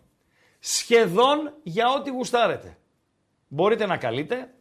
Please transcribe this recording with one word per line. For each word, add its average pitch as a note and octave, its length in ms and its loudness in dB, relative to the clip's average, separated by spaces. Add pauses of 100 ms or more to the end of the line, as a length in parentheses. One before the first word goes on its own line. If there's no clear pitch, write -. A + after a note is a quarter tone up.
(600)
σχεδόν A#3+ 920 2 (100)
για A3+ 300 0
ό,τι C#4 160 -6
γουστάρετε, G3 680 -2 (680)
μπορείτε G3+ 380 0
να E3+ 120 -2
καλείτε. D#3 640 -6